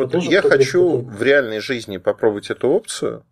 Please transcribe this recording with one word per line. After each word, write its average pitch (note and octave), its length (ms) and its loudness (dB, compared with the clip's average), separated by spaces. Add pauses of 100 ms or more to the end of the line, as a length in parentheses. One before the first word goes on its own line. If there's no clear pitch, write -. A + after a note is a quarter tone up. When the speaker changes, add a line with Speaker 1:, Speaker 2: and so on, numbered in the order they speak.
Speaker 1:
вот B2+ 80 -6
Speaker 2:
тоже F3 180 -2
Speaker 1:
я F#3+ 100 4
Speaker 2:
входят G3 160 2
в - 20 2
Speaker 1:
хочу D#3 400 2
Speaker 2:
такой. A#2 180 -8
Speaker 1:
в G#2 60 -6
реальной A#2+ 380 2
жизни G#2+ 360 -6
попробовать G#2 540 -2
эту A#2+ 180 -2
опцию C3 640 -4